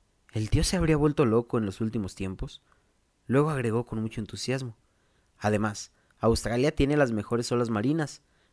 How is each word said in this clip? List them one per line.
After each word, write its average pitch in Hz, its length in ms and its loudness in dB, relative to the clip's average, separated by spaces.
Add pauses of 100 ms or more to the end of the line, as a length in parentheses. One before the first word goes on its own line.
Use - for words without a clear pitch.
(340)
¿El 110 160 -4
tío 160 160 4
se 190 140 0
habría 160 180 4
vuelto 147 300 4
loco 117 320 2
en 110 80 0
los 95 160 -6
últimos 110 320 -4
tiempos? 95 480 -8 (640)
Luego 147 240 2
agregó 120 340 0
con 110 160 -6
mucho 110 220 -6
entusiasmo: 123 560 -6 (580)
"Además, 104 560 -2 (260)
Australia 120 560 0
tiene 143 220 2
las 135 160 2
mejores 117 400 -2
olas 120 160 0
marinas, 135 540 -2 (300)